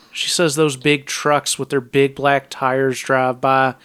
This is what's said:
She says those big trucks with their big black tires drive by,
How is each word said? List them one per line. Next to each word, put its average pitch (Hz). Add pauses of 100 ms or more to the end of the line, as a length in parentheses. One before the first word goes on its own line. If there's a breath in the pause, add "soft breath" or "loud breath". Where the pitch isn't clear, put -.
(120)
She -
says 160
those 151
big 139
trucks -
with 135
their 139
big 139
black 139
tires 131
drive 131
by, 131